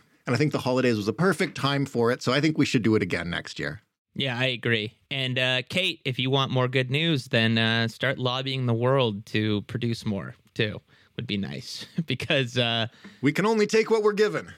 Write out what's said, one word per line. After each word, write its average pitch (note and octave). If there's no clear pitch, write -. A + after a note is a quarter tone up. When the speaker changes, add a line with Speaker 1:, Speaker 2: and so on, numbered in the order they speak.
Speaker 1:
And B2+
I A2+
think D3+
the C3+
holidays B2+
was G2+
a A2
perfect F3+
time C#3
for A#2
it. B2+
So B2
I C#3+
think D#3
we C#3
should B2
do A2
it G#2
again E2+
next D#2
year. D2
Speaker 2:
Yeah, C3
I C3
agree. A#2
And, C3
uh, B2+
Kate, F#3
if B2+
you C3
want C3+
more B2+
good B2+
news, D3+
then, A2+
uh, A2+
start B2+
lobbying C3
the A#2
world A#2+
to G#2+
produce A#2
more, E2
too. G#2
Would A#2+
be G#2
nice E2+
<laughs> E3+
because, C3
uh, A#2
Speaker 1:
We C3+
can F3
only A3
take A3
what A3
we're G#3
given. E3+